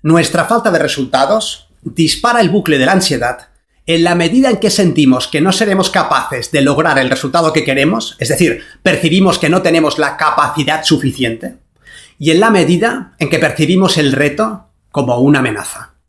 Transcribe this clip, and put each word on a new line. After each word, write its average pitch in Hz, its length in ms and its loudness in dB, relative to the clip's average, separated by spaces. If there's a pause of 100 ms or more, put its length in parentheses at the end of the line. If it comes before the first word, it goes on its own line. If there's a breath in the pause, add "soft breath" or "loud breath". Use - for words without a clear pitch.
Nuestra 160 420 2
falta 226 260 0
de 170 80 0
resultados 143 880 -2 (120)
dispara 233 640 0
el 175 80 2
bucle 165 260 0
de 131 80 0
la 160 80 2
ansiedad 127 560 -2 (380)
en 165 180 0
la 175 100 2
medida 196 360 2
en 214 80 0
que 208 120 0
sentimos 151 560 2
que 151 140 -4
no 185 120 2
seremos 190 360 0
capaces 139 640 -4
de 147 80 0
lograr 147 380 2
el 127 100 0
resultado 165 440 0
que 156 120 0
queremos, 147 540 -2
es 117 100 -4
decir, 143 340 0 (200 loud breath)
percibimos 175 560 2
que 156 100 -2
no 175 140 2
tenemos 165 360 0
la 143 200 -2
capacidad 151 680 -2
suficiente, 127 720 -2 (600 loud breath)
y 147 120 0
en 160 80 4
la 220 120 4
medida 196 680 0
en 147 120 -2
que 160 80 0
percibimos 175 600 0
el 143 140 2
reto 147 540 -2 (260)
como 123 260 -2
una 139 220 4
amenaza. 107 540 -6 (140)